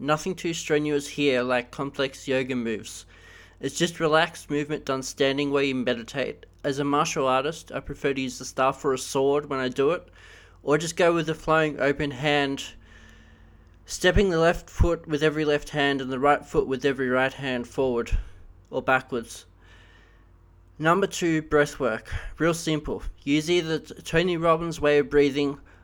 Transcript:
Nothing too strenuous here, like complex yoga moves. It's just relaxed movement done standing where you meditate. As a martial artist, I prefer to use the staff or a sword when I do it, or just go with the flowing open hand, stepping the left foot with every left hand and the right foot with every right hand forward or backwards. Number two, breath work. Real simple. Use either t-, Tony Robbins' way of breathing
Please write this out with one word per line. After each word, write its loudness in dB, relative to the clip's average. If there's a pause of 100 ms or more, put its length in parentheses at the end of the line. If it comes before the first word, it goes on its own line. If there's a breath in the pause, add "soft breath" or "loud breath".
Nothing -2
too -6
strenuous 0
here, 2
like -2
complex -6
yoga 0
moves. -6 (540 loud breath)
It's -8
just -2
relaxed 2
movement -4
done -2
standing 0
where 2
you 0
meditate. -4 (180)
As -2
a 0
martial 2
artist, -2
I -8
prefer -4
to -4
use -6
the -14
staff 0
or 2
a 0
sword 0
when -4
I -2
do 2
it, -6 (560 loud breath)
or 2
just -4
go 6
with 0
the -2
flowing 2
open 0
hand, 0 (1200 soft breath)
stepping 4
the 2
left 2
foot 2
with 0
every 2
left 0
hand 0
and -6
the -4
right 4
foot 0
with -4
every 0
right 2
hand -6
forward 0 (540 loud breath)
or -4
backwards. -2 (1300 soft breath)
Number 2
two, 0
breath 2
work. -2 (260 loud breath)
Real 2
simple. -4 (220)
Use 2
either 2
t-, -14
Tony 0
Robbins' 0
way 4
of 2
breathing 2 (260 soft breath)